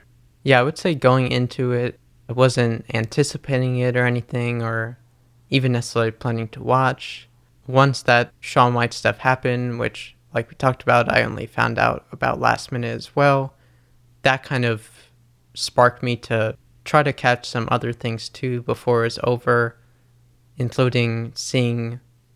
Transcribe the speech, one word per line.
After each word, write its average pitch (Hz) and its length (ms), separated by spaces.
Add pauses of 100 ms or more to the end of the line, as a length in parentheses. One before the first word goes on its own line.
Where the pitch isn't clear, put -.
(440)
Yeah, 131 160
I 123 40
would 151 140
say 175 180
going 127 360
into 123 400
it, 123 280 (280)
I - 60
wasn't 120 600
anticipating 127 840
it 123 180
or 123 100
anything, 120 560
or 113 360 (520)
even 131 220
necessarily 117 400
planning 113 380
to - 140
watch. 127 640 (400)
Once 135 360
that 120 360
Shaun 123 340
White 117 200
stuff - 260
happened, 123 600
which, - 360 (180)
like 117 160
we - 60
talked - 280
about, 120 280
I 117 120
only 113 220
found 117 320
out 117 340
about 123 280
last 117 320
minute 120 240
as - 200
well, 139 380 (680)
that 131 200
kind 127 220
of 113 240 (640)
sparked - 500
me 123 140
to 113 400 (260)
try 151 200
to 143 100
catch - 340
some 120 220
other 120 240
things 113 360
too 123 340
before 120 420
it's 117 180
over, 120 540 (800)
including 120 800
seeing 120 640 (360)